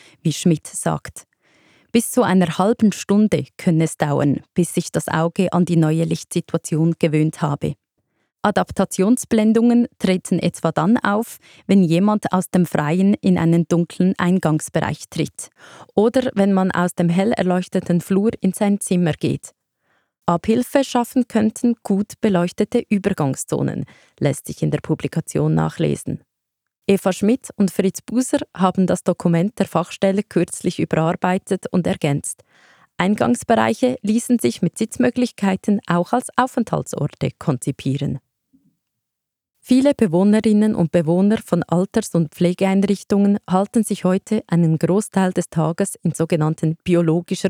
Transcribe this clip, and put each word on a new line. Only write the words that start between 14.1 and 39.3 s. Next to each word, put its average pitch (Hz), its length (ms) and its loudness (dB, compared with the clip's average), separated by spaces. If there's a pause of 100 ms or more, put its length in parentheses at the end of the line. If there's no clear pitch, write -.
Eingangsbereich 160 920 -2
tritt - 400 -8 (420)
oder 247 400 2
wenn 196 180 2
man 190 200 2
aus 175 240 -2
dem 175 140 2
hell 190 220 0
erleuchteten 180 680 0
Flur 202 300 0 (100)
in 185 120 0
sein 202 260 0
Zimmer 175 340 0
geht. - 380 -4 (760)
Abhilfe 226 580 0
schaffen 247 440 -2
könnten 226 560 0
gut 202 380 -2
beleuchtete 185 680 0
Übergangszonen, 147 960 -2 (340)
lässt - 280 -2
sich - 160 -6
in 151 80 0
der 143 100 -2
Publikation 151 720 -4
nachlesen. 156 680 -4 (640)
Eva 190 280 0
Schmidt 214 420 -2
und 196 160 0
Fritz - 300 -2
Buser - 380 -2 (140)
haben 185 340 0
das 175 180 -2
Dokument 175 520 0
der 196 100 -2
Fachstelle 190 540 -2
kürzlich - 580 -4
überarbeitet 175 920 -2
und 175 160 0
ergänzt. - 560 -4 (540)
Eingangsbereiche 226 1040 0
ließen 226 380 0
sich - 220 -2
mit 175 160 -4
Sitzmöglichkeiten 220 1080 -2
auch 175 240 0
als - 240 -2
Aufenthaltsorte 156 1040 -2
konzipieren. 139 800 -4 (1500)